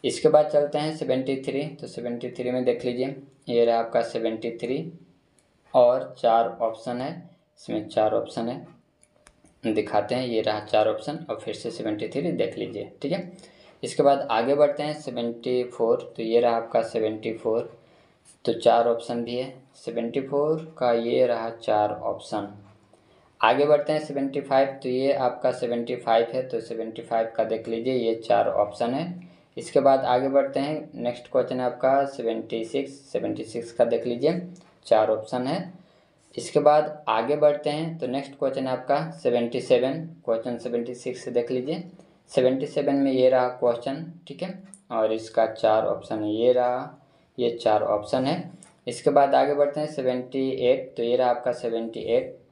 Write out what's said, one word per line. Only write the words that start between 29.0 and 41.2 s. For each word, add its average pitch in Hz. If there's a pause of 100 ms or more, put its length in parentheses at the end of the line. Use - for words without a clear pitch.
इसके 117
बाद 135
आगे 127
बढ़ते 139
हैं, 147
Next 120
question 127
है 127
आपका 135
सेवेंटी 113
सिक्स, 135 (160)
सेवेंटी -
सिक्स -
का -
देख 117
लीजिए, 143 (460)
चार 110
option 123
है। 165 (600)
इसके -
बाद 151
आगे 120
बढ़ते 147
हैं, 160
तो 123
next 135
क्वेश्चन 135
है 131
आपका 143
सेवेंटी 120
सेवन, 135 (240)
question 117
सेवेंटी 120
सिक्स -